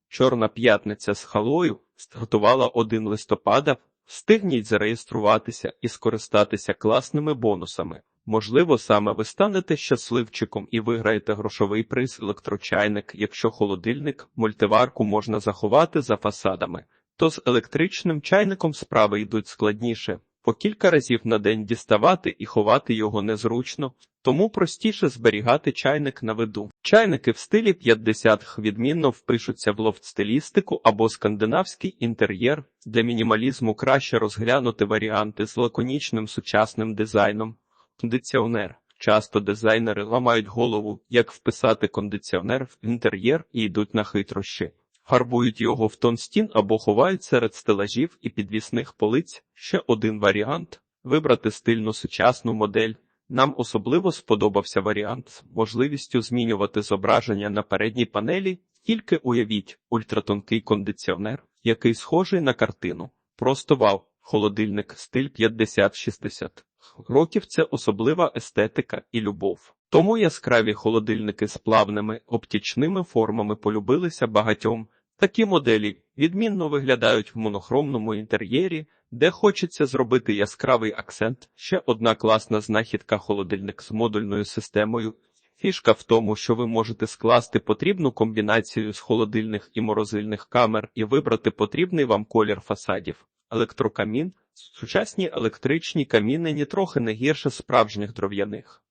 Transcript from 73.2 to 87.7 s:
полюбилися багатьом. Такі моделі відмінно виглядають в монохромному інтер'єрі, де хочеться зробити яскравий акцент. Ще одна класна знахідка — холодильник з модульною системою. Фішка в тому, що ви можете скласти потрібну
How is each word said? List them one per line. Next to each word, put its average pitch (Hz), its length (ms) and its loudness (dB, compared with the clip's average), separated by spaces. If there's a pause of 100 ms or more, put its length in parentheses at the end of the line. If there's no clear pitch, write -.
полюбилися 120 720 -2
багатьом. 110 600 0 (300)
Такі 214 280 2
моделі 123 560 2 (160)
відмінно 180 520 0
виглядають 123 640 0
в - 20 -6
монохромному 110 760 -2
інтер'єрі, 123 720 -2 (260)
де 143 200 2
хочеться 190 540 0
зробити 123 480 0
яскравий 110 640 0
акцент. - 580 -6
Ще - 300 -4
одна 113 300 2
класна 110 460 2
знахідка — 107 560 -2
холодильник 98 640 -6
з - 100 -16
модульною 104 540 -2
системою. 110 680 -4 (440)
Фішка 190 340 0
в - 120 2
тому, 113 320 2
що 117 200 0
ви 120 120 -4
можете 110 400 -2
скласти 117 520 2
потрібну 151 520 0